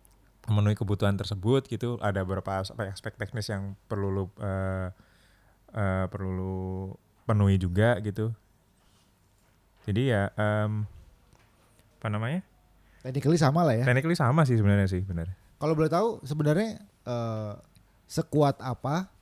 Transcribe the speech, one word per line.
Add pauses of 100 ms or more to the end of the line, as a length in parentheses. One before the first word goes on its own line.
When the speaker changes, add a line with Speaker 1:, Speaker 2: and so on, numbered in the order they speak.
(460)
Speaker 1:
memenuhi
kebutuhan
tersebut
gitu.
Ada
beberapa
aspek,
aspek
teknis
yang (100)
perlu
lu, (140)
eh, (800)
eh,
perlu
lu (680)
penuhi
juga
gitu. (1500)
Jadi
ya,
em, (1080)
apa
namanya? (560)
Speaker 2:
Technically
sama
lah
ya.
Speaker 1:
Technically
sama
sih
sebenarnya
sih,
benar. (240)
Speaker 2:
Kalau
boleh
tahu
sebenarnya, (240)
eh, (520)
sekuat
apa (120)